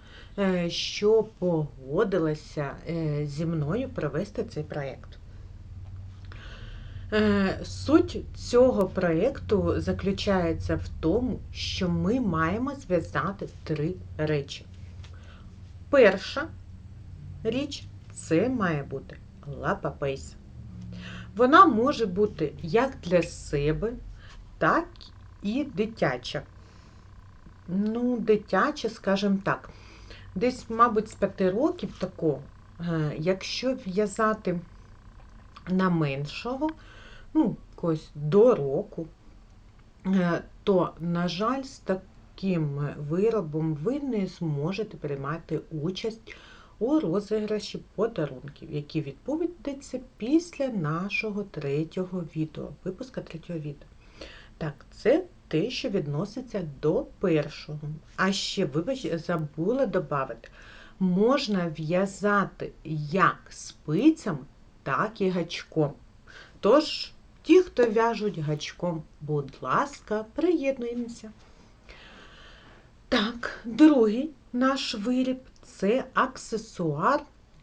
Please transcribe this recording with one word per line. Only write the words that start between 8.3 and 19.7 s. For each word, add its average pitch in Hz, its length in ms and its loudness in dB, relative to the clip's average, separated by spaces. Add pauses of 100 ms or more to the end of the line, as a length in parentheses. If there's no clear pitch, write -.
цього 240 500 6
проєкту 185 960 2
заключається 185 920 0
в - 120 -4 (120)
тому, 208 400 2 (140)
що - 360 -2
ми 175 300 2
маємо 208 560 0
зв'язати 170 720 -2 (160)
три 156 300 -2 (240)
речі. 151 480 -2 (1200)
Перша 262 580 6 (960)
річ, 254 400 -2 (300)
це - 360 2
має 175 340 2
бути - 340 -10 (420)
лапа 160 300 -2